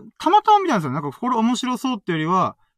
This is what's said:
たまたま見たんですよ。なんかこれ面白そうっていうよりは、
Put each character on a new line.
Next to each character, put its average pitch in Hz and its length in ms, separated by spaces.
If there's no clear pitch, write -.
た - 140
ま 427 100
た 427 120
ま 415 60
見 370 100
た 269 60
ん 202 40
で - 20
す 151 60
よ。 127 40
な 139 80
ん - 40
か 143 80
こ 240 180
れ 254 60
面 226 200
白 247 220
そ 254 160
う 233 60
っ - 20
て - 100
い 170 40
う - 20
よ 156 80
り 170 80
は、 185 240